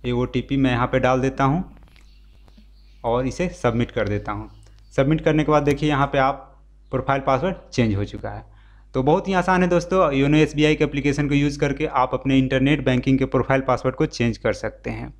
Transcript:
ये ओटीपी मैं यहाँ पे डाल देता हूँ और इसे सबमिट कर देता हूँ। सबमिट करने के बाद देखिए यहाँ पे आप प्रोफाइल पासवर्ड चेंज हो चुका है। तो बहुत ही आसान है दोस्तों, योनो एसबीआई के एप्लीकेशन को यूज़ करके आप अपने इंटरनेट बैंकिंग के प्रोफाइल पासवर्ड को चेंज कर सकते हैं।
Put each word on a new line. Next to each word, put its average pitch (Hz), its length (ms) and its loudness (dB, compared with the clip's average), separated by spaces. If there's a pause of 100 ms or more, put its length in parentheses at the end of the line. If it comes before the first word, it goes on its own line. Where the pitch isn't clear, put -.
ये 123 80 -2
ओटीपी 123 440 -2
मैं 135 140 2
यहाँ 123 160 0
पे 127 140 -2
डाल 127 200 2
देता 135 240 -2
हूँ 147 180 0 (1400)
और 120 220 0
इसे 175 260 -4
सबमिट 120 380 -2
कर 107 180 -2
देता 104 240 -4
हूँ। 107 160 -10 (460)
सबमिट 147 260 2
करने 156 240 2
के 147 80 2
बाद 147 100 4
देखिए 143 260 0
यहाँ 143 180 2
पे 143 120 -2
आप 135 280 0 (460)
प्रोफाइल 139 280 -2
पासवर्ड 139 360 0 (160)
चेंज 113 240 2
हो 101 80 -2
चुका 104 260 -10
है। 104 140 -14 (500)
तो 135 80 0
बहुत 170 260 2
ही 196 60 -2
आसान 180 280 2
है 180 60 2
दोस्तों, 170 440 2
योनो 139 260 2
एसबीआई 151 360 2
के 151 100 0
एप्लीकेशन 143 440 -2
को 147 60 0
यूज़ 143 260 0
करके 143 260 -2
आप 131 280 0
अपने 135 240 0
इंटरनेट 135 460 2
बैंकिंग 131 340 2
के 131 80 2
प्रोफाइल 135 360 0
पासवर्ड 127 340 -2
को 156 120 2
चेंज - 300 -2
कर 110 160 -2
सकते - 360 -10
हैं। 113 300 -10